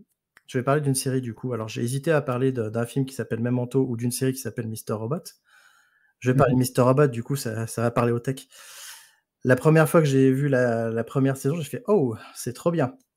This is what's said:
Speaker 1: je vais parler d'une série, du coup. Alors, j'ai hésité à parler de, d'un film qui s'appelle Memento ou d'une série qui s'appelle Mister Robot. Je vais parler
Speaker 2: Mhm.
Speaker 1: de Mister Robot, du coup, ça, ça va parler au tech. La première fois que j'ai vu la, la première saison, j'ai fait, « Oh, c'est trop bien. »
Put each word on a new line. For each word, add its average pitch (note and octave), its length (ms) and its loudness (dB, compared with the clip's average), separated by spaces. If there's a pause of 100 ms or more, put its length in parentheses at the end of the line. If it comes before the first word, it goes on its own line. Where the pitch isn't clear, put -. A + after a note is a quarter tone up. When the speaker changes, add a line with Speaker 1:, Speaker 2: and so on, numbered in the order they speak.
(460)
Speaker 1:
je C3 120 -4
vais B2 60 -2
parler C#3 160 2
d'une C#3 140 0
série, C3 280 -2
du A#2 120 -8
coup. B2+ 180 -8
Alors, A2 160 -6
j'ai B2 140 -6
hésité C#3 300 -4
à D3 100 2
parler C3 300 0
de, A2+ 160 -4
d'un A2+ 180 -4
film C3+ 200 -2
qui - 80 -14
s'appelle A2+ 260 -6
Memento B2 460 0
ou B2 100 -6
d'une A#2+ 140 -4
série C3 220 -2
qui C3 80 -8
s'appelle A2 280 -8
Mister A2+ 240 -8
Robot. A2+ 300 -6 (960)
Je B2+ 120 -2
vais B2+ 60 2
parler C3 160 4
Speaker 2:
Mhm. B2+ 60 4
Speaker 1:
de - 20 4
Mister B2+ 220 2
Robot, C3 260 4
du A#2 140 -4
coup, C#3 140 -6
ça, A2+ 300 -6
ça - 160 -6
va A#2 80 2
parler A#2+ 220 0
au A#2+ 60 0
tech. C3+ 280 -8 (1000)
La B2+ 120 6
première D#3 320 6
fois F3 120 6
que D#3 60 4
j'ai C3+ 260 4
vu C#3+ 160 0
la, A#2 420 2
la A2+ 140 -2
première C3+ 320 0
saison, C#3+ 200 -4
j'ai D#3+ 140 -6
fait, « - 160 -10
Oh, C#3 300 2 (180)
c'est - 180 -10
trop - 180 -2
bien. » D3+ 260 0 (200)